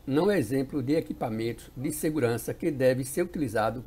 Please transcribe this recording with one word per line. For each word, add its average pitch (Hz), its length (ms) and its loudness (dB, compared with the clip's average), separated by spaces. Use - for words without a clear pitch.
Não 160 240 4
é 196 60 4
exemplo 135 440 0
de 127 120 2
equipamentos 117 840 -2
de 135 160 -4
segurança 123 600 0
que 170 180 -2
deve 131 320 4
ser 131 200 -2
utilizado 117 640 0